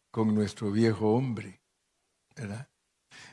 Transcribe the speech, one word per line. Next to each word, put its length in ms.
con 240
nuestro 360
viejo 440
hombre, 460
¿verdad? 320